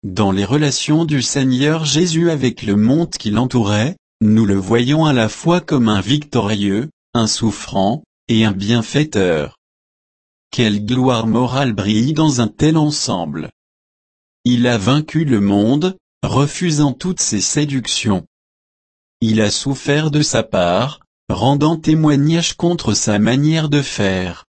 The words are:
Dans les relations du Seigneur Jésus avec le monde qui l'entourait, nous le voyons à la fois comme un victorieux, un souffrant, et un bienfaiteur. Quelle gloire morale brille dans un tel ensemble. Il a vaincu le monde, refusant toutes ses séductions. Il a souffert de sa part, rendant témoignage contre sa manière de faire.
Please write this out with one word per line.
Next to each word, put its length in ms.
Dans 280
les 140
relations 580
du 180
Seigneur 640
Jésus 480
avec 320
le 140
monde 340
qui 180
l'entourait, 680
nous 240
le 100
voyons 500
à 80
la 140
fois 320
comme 300
un 120
victorieux, 880
un 140
souffrant, 760
et 160
un 80
bienfaiteur. 1040
Quelle 360
gloire 420
morale 460
brille 400
dans 260
un 80
tel 300
ensemble. 760
Il 200
a 120
vaincu 480
le 160
monde, 560
refusant 680
toutes 260
ses 220
séductions. 840
Il 200
a 100
souffert 600
de 100
sa 220
part, 560
rendant 480
témoignage 760
contre 400
sa 240
manière 520
de 120
faire. 640